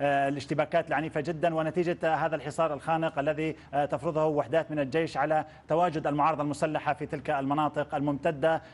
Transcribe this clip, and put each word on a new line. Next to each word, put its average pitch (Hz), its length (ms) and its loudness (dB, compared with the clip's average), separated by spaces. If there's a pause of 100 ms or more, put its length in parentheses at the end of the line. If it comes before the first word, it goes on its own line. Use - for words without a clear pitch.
آه، 139 280 2
الاشتباكات 147 600 0
العنيفة 151 320 -2
جدًا 160 340 0
ونتيجة 160 600 0
هذا 156 220 0
الحصار 151 380 0
الخانق 160 440 -2
الذي، 151 380 0 (180)
آه، 143 100 2
تفرضه 156 420 0
وحدات 147 440 0
من 151 80 -4
الجيش 147 380 0
على 151 280 2 (240)
تواجد 156 380 2
المعارضة 147 360 2
المسلحة 147 520 0
في 147 120 -8
تلك 147 240 -6
المناطق 143 640 0
الممتدة، 147 680 0 (100)